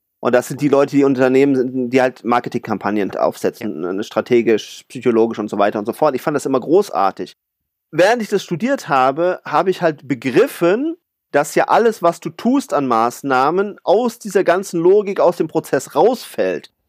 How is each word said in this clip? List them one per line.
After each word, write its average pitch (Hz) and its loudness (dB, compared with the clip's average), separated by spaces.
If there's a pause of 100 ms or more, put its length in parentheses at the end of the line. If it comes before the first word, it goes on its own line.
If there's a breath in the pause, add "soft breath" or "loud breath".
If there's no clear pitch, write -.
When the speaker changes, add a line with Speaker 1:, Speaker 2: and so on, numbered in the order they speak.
(200)
Speaker 1:
Und 120 -2
das - 2
sind 131 -8
die 143 0
Leute, 139 2
die 139 4
Unternehmen 135 4
sind, 127 -2
die 131 2
halt 131 -2
Marketingkampagnen 107 -2
aufsetzen, 80 -4
Speaker 2:
Ja. 87 -6
Speaker 1:
ne, 98 -6
strategisch, 113 -2
psychologisch 113 0
und 107 -6
so 104 -8
weiter 107 0
und 104 -6
so 113 -6
fort. 147 0
Ich 123 -6
fand 156 -4
das 143 -4
immer 131 0
großartig. 127 -2 (560)
Während 208 2
ich 202 -6
das 202 -2
studiert 226 -4
habe, 143 0
habe 170 0
ich - -2
halt 156 -2
begriffen, 175 0 (340)
dass 147 0
ja 170 2
alles, 214 2
was 170 0
du 165 -10
tust 262 -2
an 139 0
Maßnahmen, 131 0
aus 226 0
dieser 190 -2
ganzen 180 0
Logik, 190 2
aus 165 2
dem 165 -2
Prozess - -4
rausfällt. 110 0 (180)